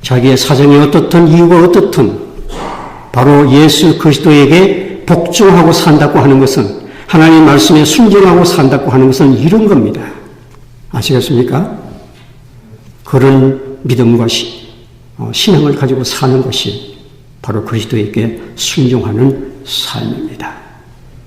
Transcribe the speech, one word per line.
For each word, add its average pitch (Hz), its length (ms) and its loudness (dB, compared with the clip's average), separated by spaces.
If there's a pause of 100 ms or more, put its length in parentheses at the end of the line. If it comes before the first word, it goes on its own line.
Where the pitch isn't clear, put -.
자기의 127 360 0
사정이 143 400 2
어떻든 160 500 2
이유가 170 360 4
어떻든 175 560 0 (920)
바로 139 400 2
예수 151 460 2
그리스도에게 151 1080 0
복종하고 175 680 2
산다고 151 480 0
하는 135 200 2
것은, 127 460 -2 (220)
하나님 160 380 4
말씀에 151 400 4
순종하고 190 580 2
산다고 147 480 0
하는 131 160 2
것은 131 320 2
이런 202 280 0
겁니다. 117 340 -2 (920)
아시겠습니까? 127 960 -4 (1200)
그런 135 760 0
믿음과 117 440 0
시-, - 400 -10 (500)
어, 113 160 -12
신앙을 147 420 0
가지고 127 280 -4
사는 131 380 -2
것이 - 560 -8 (440)
바로 107 220 -8
그리스도에게 113 800 -6 (140)
순종하는 123 1080 -4
삶입니다. - 960 -10 (680)